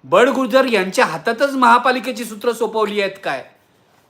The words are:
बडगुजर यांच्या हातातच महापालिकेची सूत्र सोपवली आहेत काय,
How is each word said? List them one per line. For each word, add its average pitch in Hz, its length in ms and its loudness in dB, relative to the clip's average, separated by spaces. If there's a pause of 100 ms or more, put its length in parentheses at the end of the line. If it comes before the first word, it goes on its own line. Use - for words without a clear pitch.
बडगुजर 240 600 2
यांच्या 214 400 0
हातातच 226 480 -2
महापालिकेची 247 720 2
सूत्र 214 280 -4
सोपवली 214 480 -2
आहेत 190 240 -4
काय, 139 200 -6 (640)